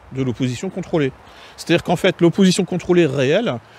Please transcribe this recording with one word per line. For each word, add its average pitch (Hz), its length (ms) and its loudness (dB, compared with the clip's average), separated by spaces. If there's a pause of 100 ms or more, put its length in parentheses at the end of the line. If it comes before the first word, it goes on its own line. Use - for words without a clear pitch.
(120)
de 131 100 -6
l'opposition 127 480 -4
contrôlée. 160 400 -2 (460)
C'est-à-dire - 260 0
qu'en 170 140 -2
fait, 185 240 0
l'opposition 180 440 4
contrôlée 175 400 0
réelle 143 500 0 (240)